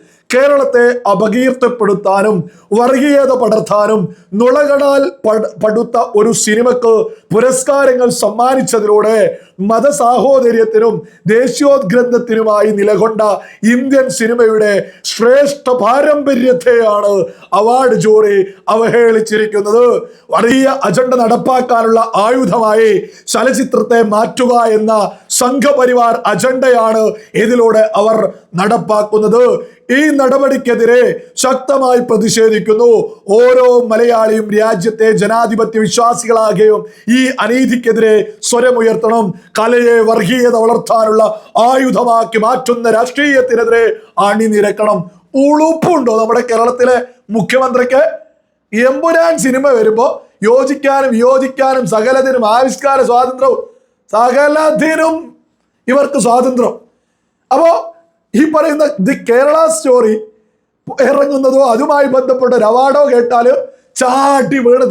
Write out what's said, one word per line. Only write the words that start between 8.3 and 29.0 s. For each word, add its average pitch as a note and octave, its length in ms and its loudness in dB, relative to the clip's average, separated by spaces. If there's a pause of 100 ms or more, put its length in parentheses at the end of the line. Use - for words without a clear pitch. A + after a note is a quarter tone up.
മതസാഹോദര്യത്തിനും A#3 1200 2 (400)
ദേശീയോദ്ഗ്രന്ഥത്തിനുമായി A#3 1400 0
നിലകൊണ്ട G#3 440 0 (520)
ഇന്ത്യൻ C4 340 0 (120)
സിനിമയുടെ A3 520 0 (400)
ശ്രേഷ്ഠ C4 540 0 (160)
പാരമ്പര്യത്തെയാണ് B3 1300 0 (460)
അവാർഡ് A#3+ 460 2
ജൂറി G#3+ 320 2 (380)
അവഹേളിച്ചിരിക്കുന്നത്. A3 1120 0 (500)
വർഗീയ C4 320 2 (220)
അജണ്ട B3+ 240 0 (100)
നടപ്പാക്കാനുള്ള A#3 760 0 (260)
ആയുധമായി A3 680 0 (420)
ചലച്ചിത്രത്തെ A#3 680 0 (140)
മാറ്റുക A#3+ 400 -2 (220)
എന്ന G#3+ 160 -2 (480)
സംഘപരിവാർ B3 760 0 (180)
അജണ്ടയാണ് A#3 680 0 (400)
ഇതിലൂടെ A3+ 400 2 (180)
അവർ G#3+ 160 2 (440)
നടപ്പാക്കുന്നത്. G#3+ 840 0 (520)